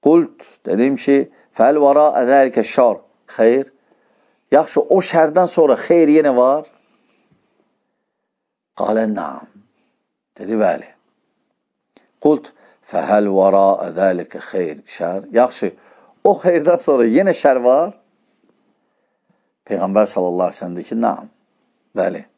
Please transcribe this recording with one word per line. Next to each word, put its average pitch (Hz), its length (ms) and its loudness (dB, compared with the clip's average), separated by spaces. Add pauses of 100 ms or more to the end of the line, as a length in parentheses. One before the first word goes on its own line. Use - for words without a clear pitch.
Qult, 156 400 2 (220)
dedim 127 340 -2
ki, 139 160 2 (400)
fəl 139 240 2
vara 147 300 4 (100)
ədəlikə 127 460 2
şər, 120 340 0 (320)
xeyr. 120 380 0 (840)
Yaxşı, 151 320 0
o - 160 2
şərdən 165 480 0
sonra 147 320 2
xeyr 165 320 2
yenə 147 240 2
var. 135 300 0 (2000)
Qalə, 110 360 -4
"Naam." 76 340 -12 (920)
Dedi, 104 160 -8
"Bəli." 92 360 -2 (1300)
Qult, - 320 -6 (380)
"Fəhəl 104 400 -2
vəra 98 380 2 (300)
zəlikə 90 440 -4
xeyr, 85 360 -8 (200)
şər?" 92 340 -8
Yaxşı, 117 420 0 (500)
o 123 100 4
xeyirdən 170 460 0
sonra 131 260 0
yenə 165 320 0
şər 131 260 0
var? 147 300 2 (1700)
Peyğəmbər 98 380 0
sallallahu 90 440 -4
əleyhi - 80 -16
və - 60 -14
səlləm 87 120 -12
dedi 85 140 -12
ki, 113 60 -8
"Naam." 113 340 -4 (680)
Bəli. 92 300 -4 (120)